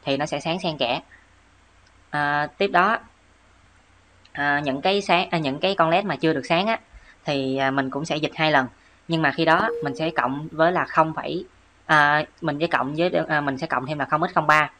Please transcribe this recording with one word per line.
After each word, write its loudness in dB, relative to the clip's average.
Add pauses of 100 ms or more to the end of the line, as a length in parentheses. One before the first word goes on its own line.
Thì 0
nó -2
sẽ -6
sáng -4
xen -6
kẽ. -2 (1080)
À, 0 (120)
tiếp 0
đó, 2 (1300)
à, -2
những -2
cái 0
sáng, 0
à, -2
những -4
cái 0
con 2
led 2
mà -4
chưa 2
được -2
sáng 2
á, -2 (460)
thì, -2
à, 2
mình -2
cũng -6
sẽ -4
dịch -4
hai 2
lần. 4 (420)
Nhưng 0
mà 4
khi 0
đó 4 (140)
mình -4
sẽ -2
cộng -2
với 4
là 0
không 2
phẩy, -6 (420)
à, 4 (160)
mình -4
sẽ 0
cộng 0
với, 0 (180)
à, 0
mình -4
sẽ -6
cộng -4
thêm -6
là -2
không -2
x -8
không 0
ba. 4